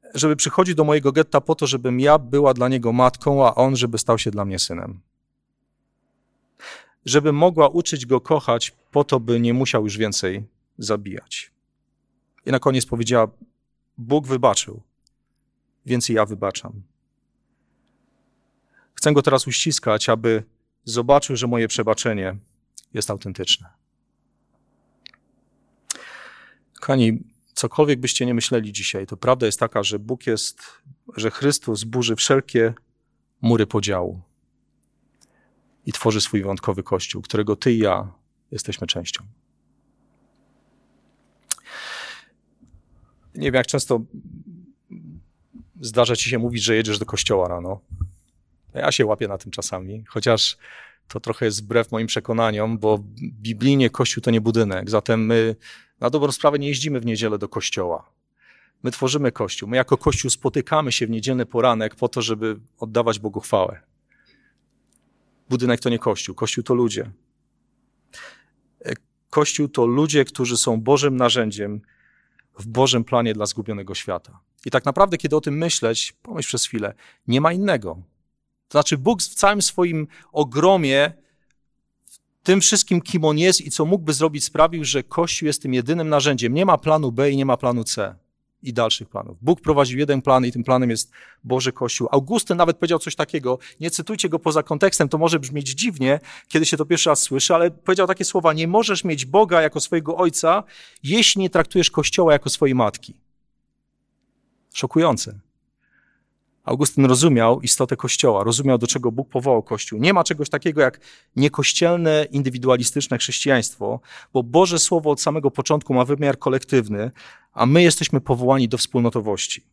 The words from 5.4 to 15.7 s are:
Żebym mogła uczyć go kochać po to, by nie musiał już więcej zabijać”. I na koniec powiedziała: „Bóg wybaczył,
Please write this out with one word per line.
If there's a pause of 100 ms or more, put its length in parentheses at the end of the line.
Żebym
mogła
uczyć
go
kochać (180)
po
to,
by
nie
musiał
już
więcej (320)
zabijać”. (960)
I
na
koniec
powiedziała: (680)
„Bóg
wybaczył, (1040)